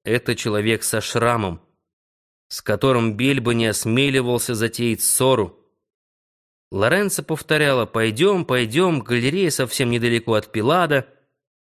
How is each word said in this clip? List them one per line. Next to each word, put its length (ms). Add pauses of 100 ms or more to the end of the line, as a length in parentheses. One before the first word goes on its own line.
это 320
человек 460
со 180
шрамом, 680 (840)
с 120
которым 560
Бельбо 380
не 140
осмеливался 840
затеять 460
ссору. 580 (1120)
Лоренцо 520
повторяла: 640
"Пойдём, 580
пойдём, 560
галерея 480
совсем 420
недалеко 440
от 180
Пилада. 560 (540)